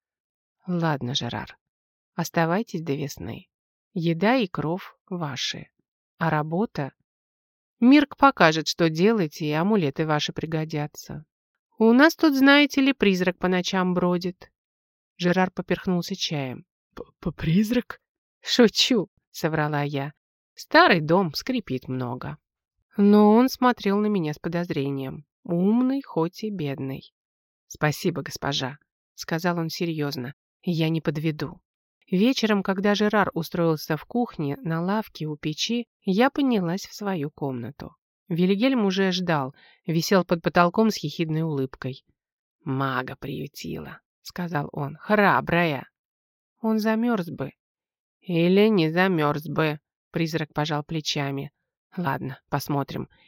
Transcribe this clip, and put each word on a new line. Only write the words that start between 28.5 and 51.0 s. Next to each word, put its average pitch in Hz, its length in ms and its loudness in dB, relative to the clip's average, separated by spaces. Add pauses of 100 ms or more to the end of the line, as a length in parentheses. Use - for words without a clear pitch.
сказал 175 420 -4
он 165 120 -4
серьезно. 151 680 -6 (260)
"Я 160 280 0
не 165 120 0
подведу". 151 580 -4 (500)
Вечером, 214 520 2
когда 196 320 0
Жерар 208 400 2
устроился 165 640 -2
в - 80 -18
кухне, 165 560 -4
на 165 200 -4
лавке 190 440 -4
у 151 100 -6
печи, 220 520 -4 (160)
я 208 260 2
поднялась 202 560 0
в - 80 -20
свою 180 380 -6
комнату. 131 640 -10 (340)
Вильгельм 202 560 2
уже 190 260 2
ждал, 170 420 -2 (320)
висел 175 380 2
под 170 180 -2
потолком 180 480 4
с 202 80 -2
ехидной 156 440 -4
улыбкой. 139 640 -6 (580)
"Мага 131 520 -4
приютила", - 840 -10 (220)
сказал 165 500 -6
он, 147 260 -8
"храбрая". 170 920 2 (720)
"Он 220 180 0
замерз 220 500 0
бы". 143 220 -8 (720)
"Или 185 480 4
не 175 200 4
замерз 160 580 0
бы", 151 320 -2 (320)
призрак 160 420 -4
пожал 151 300 -2
плечами. 147 680 -6 (460)